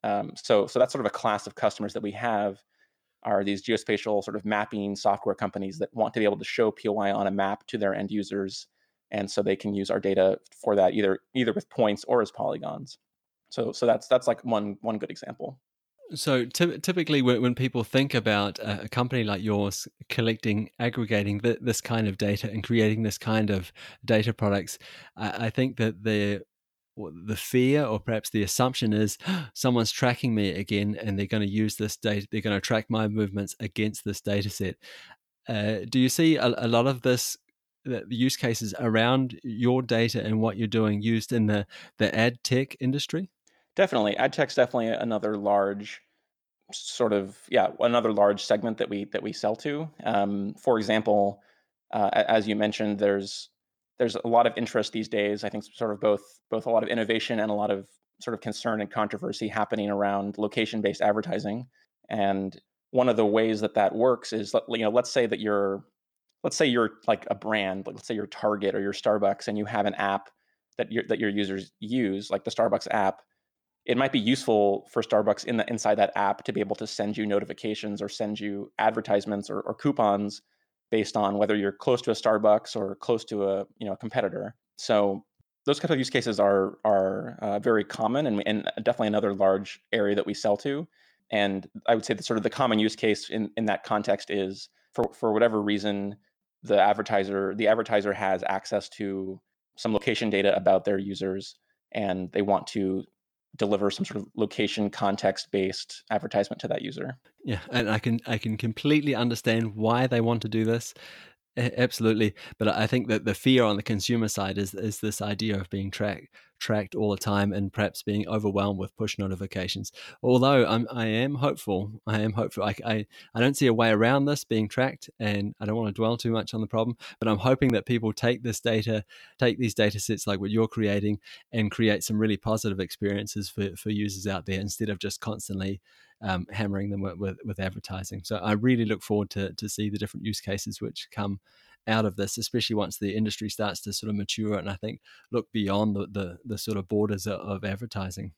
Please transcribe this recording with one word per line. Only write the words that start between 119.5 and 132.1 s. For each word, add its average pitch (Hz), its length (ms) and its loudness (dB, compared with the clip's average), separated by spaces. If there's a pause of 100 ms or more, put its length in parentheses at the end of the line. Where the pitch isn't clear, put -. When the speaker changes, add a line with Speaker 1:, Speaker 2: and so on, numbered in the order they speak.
Speaker 2:
Although 127 420 4
I'm, 113 280 2
I 117 140 -4
am 123 280 0
hopeful, 107 560 -2 (160)
I 110 140 0
am 107 140 0
hopeful. 107 280 -4
I, 104 140 -2 (100)
I, 110 200 -2 (280)
I 113 60 -2
don't 135 160 4
see 143 100 4
a 117 80 6
way 113 160 4
around 120 360 4
this 143 180 0
being 110 240 0
tracked, - 500 -2
and 104 400 -2
I 107 80 -6
don't 107 80 -2
wanna 110 160 -2
dwell 113 260 0
too 117 140 -2
much 110 240 -2
on 110 60 -2
the 110 80 -4
problem, 117 280 -2 (220)
but 113 100 0
I'm 104 100 4
hoping 131 340 4
that 104 120 0
people 113 280 0
take 123 320 0
this 110 160 -4
data, 110 440 0 (360)
take 120 180 2
these 117 160 0
data 104 240 2
sets 101 300 -2
like 101 100 0
what 98 140 -2
you're 110 160 4
creating, 104 500 0 (340)
and 110 160 2
create 107 360 2
some 107 120 -2